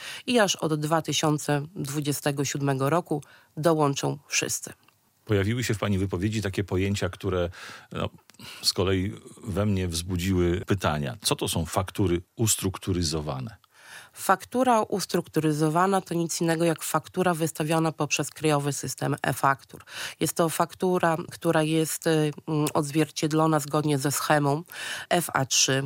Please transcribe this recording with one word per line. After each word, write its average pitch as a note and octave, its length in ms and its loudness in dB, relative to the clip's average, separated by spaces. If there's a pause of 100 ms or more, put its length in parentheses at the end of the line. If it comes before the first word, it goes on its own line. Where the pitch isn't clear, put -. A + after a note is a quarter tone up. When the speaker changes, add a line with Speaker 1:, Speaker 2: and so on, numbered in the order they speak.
(260)
Speaker 1:
i B3 120 4
aż G3+ 180 4
od D#3 240 0
dwa D#3 220 2
tysiące D3 640 0 (100)
dwudziestego C#3+ 680 -2
siódmego C#3 460 0
roku D#3+ 320 0 (340)
dołączą D3 640 2 (100)
wszyscy. - 440 -4 (520)
Speaker 2:
Pojawiły G#2+ 400 2
się A2 100 2
w G2+ 40 -4
pani G#2 200 2
wypowiedzi G2+ 440 0
takie G2 220 -2
pojęcia, G2 440 0
które, F2+ 420 -2 (420)
no, E2+ 160 -4 (540)
z - 100 0
kolei F#2+ 400 2 (320)
we G2+ 220 0
mnie F#2+ 220 0
wzbudziły F2 800 0
pytania. D2+ 560 -2
Co - 140 0
to - 120 -4
są E2 160 -2
faktury F2+ 580 0 (140)
ustrukturyzowane? F#2 1200 -2 (560)
Speaker 1:
Faktura A#3 680 2
ustrukturyzowana E3 1200 0
to F#3 140 -8
nic E3+ 260 -2
innego E3 240 2
jak D#3+ 180 0
faktura F3+ 520 0
wystawiona D#3+ 580 0
poprzez - 380 -4
krajowy C#3+ 420 0
system C#3 500 -4
e-faktur. - 640 0 (360)
Jest D#3+ 120 0
to E3+ 160 2
faktura, E3+ 680 0 (140)
która D#3+ 320 2
jest, D#3+ 440 0
y, D3+ 260 2 (160)
mm, D3+ 260 2
odzwierciedlona D#3 840 2
zgodnie D3 380 0
ze C3+ 140 0
schemą D3 500 2 (480)
F F3 220 2
A C3+ 120 2
trzy, C3+ 420 2